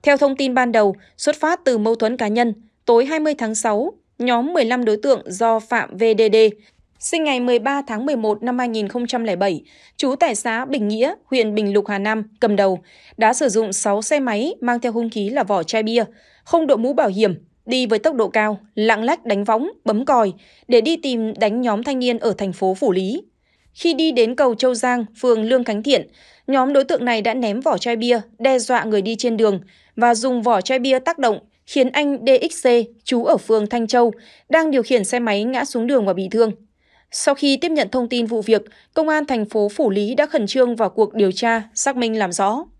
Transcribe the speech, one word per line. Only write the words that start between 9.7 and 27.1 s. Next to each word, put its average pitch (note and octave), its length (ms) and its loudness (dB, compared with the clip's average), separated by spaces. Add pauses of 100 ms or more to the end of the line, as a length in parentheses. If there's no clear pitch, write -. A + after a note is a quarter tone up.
trú C4+ 180 -2
tại C#4+ 200 0
xã A#3 300 -4
Bình B3+ 240 -4
Nghĩa, A#3 260 -2 (100)
huyện A3 300 -2
Bình G#3 180 -2
Lục, G3+ 160 0
Hà G3+ 100 -4
Nam, G#3+ 260 -2 (160)
cầm G#3 160 2
đầu, F#3+ 220 2 (380)
đã A3 160 4
sử C4 160 0
dụng G#3 240 0
sáu G3+ 300 -2
xe D4 180 0
máy B3 400 -2
mang A#3+ 200 -2
theo A#3+ 120 -4
hung A3+ 180 -2
khí G#3 200 -4
là C4+ 120 -2
vỏ F#3+ 200 0
chai A3 200 -2
bia, A3 220 0 (400)
không E4 220 2
đội C4 120 4
mũ B3 140 0
bảo C4 160 2
hiểm, F#3+ 260 2 (320)
đi B3+ 200 0
với G#3+ 120 0
tốc D#4 160 0
độ A3 140 0
cao, G#3+ 300 0 (160)
lạng A3 300 0
lách D#4+ 200 -2
đánh G3+ 200 -2
võng, A#3 260 0 (140)
bấm A3 200 0
còi A3+ 280 2 (360)
để A#3+ 120 6
đi D#4+ 160 0
tìm A#3 420 -4
đánh A3+ 220 0
nhóm A3+ 220 -2
thanh C4 160 -4
niên B3 200 -2
ở A3 200 -2
thành F#3+ 140 -4
phố F#3+ 220 -2
Phủ G3 180 0
Lý. F#3+ 300 -2 (500)
Khi E4+ 220 -2
đi D#4+ 180 0
đến A#3+ 220 2
cầu B3+ 200 2
Châu B3+ 200 0
Giang, B3 300 -2 (160)
phường A3+ 220 2
Lương A#3+ 220 2
Khánh A3 180 -4
Thiện, C4 260 0 (380)
nhóm C4 260 0
đối C#4 120 4
tượng C4+ 200 -2
này A3+ 180 0